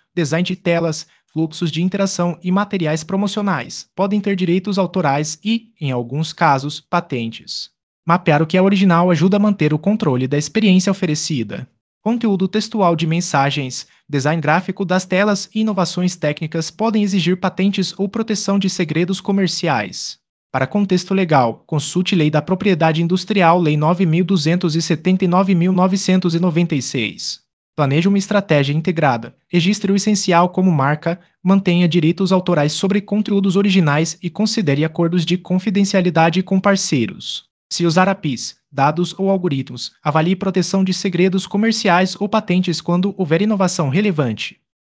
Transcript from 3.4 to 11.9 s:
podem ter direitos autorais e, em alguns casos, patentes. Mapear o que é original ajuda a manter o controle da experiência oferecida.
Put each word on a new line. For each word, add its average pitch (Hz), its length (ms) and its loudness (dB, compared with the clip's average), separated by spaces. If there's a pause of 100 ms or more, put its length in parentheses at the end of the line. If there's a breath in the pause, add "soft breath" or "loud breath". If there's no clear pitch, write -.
podem 196 240 0
ter 202 160 -2
direitos 185 420 0
autorais 165 640 -2
e, 226 280 -4 (100)
em 147 120 -4
alguns 127 420 -4
casos, 143 480 0
patentes. - 880 -6 (360)
Mapear 165 360 2
o 160 60 0
que 180 100 0
é 185 40 4
original 185 480 4
ajuda 180 280 2
a - 20 2
manter 202 340 2
o 151 60 0
controle 156 480 0
da 143 100 -2
experiência 185 540 2
oferecida. 151 800 -4 (320)